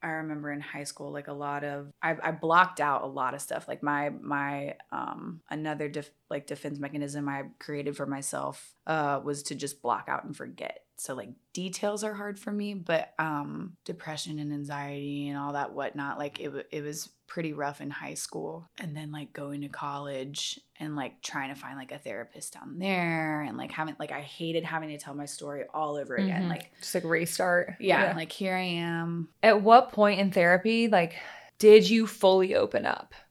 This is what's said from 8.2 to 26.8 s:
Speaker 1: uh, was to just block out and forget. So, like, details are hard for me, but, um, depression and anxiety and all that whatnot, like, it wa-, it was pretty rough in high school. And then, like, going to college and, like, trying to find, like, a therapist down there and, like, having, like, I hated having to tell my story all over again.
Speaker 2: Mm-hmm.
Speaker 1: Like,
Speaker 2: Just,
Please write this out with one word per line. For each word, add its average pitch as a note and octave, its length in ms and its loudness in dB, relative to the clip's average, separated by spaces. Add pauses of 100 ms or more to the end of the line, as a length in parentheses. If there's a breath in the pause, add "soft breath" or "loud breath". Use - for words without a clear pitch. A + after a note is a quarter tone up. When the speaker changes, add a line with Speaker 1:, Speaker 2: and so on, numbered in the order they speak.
Speaker 1:
uh, D3 360 0
was C#3+ 200 -4
to D3+ 120 -6
just - 280 -8
block A2 240 0
out C3+ 160 -2
and C#3+ 120 -10
forget. - 440 -12 (180)
So, - 180 -8
like, A2 140 -10 (240)
details G3+ 500 -4
are G#3+ 100 -4
hard G3+ 260 -8
for - 120 -8
me, G#3 240 -4
but, E3+ 440 -2
um, D#3 560 -4 (100)
depression D#3 540 -8
and D3 140 -4
anxiety C#3+ 760 -6
and C#3+ 80 -6
all C#3+ 160 -4
that C#3+ 200 -4
whatnot, C#3 460 -6
like, C#3+ 200 -6
it D3+ 100 -6
wa-, C#3 120 -8 (100)
it D3+ 120 -6
was D3+ 260 -8 (180)
pretty E3 260 -6
rough D3 280 -6
in C#3+ 80 -8
high C#3+ 240 -10
school. D#3+ 560 -10 (100)
And D#3 160 -8
then, D3+ 160 -10
like, D3+ 220 -12
going C#3+ 280 -8
to C#3+ 80 -8
college C#3+ 920 -8 (200)
and, D3+ 160 -6
like, C3+ 280 -8
trying C3+ 300 -6
to C3+ 60 -14
find, C3+ 180 -14
like, C3 140 -14
a C#3+ 60 -12
therapist A#2 560 -12
down - 240 -14
there E3 640 0
and, B2 160 -6
like, C3 140 -8
having, D#3+ 280 -4
like, C#3+ 120 -8
I C#3 100 -8
hated E3 420 -4
having D#3+ 260 -6
to D3 100 -10
tell C#3+ 160 -12
my D3 100 -8
story C#3+ 380 -8 (100)
all D3+ 220 -2
over C3+ 200 -6
again. F#3 260 0
Speaker 2:
Mm-hmm. F3 100 0
Speaker 1:
Like, - 280 -8
Speaker 2:
Just, - 160 -10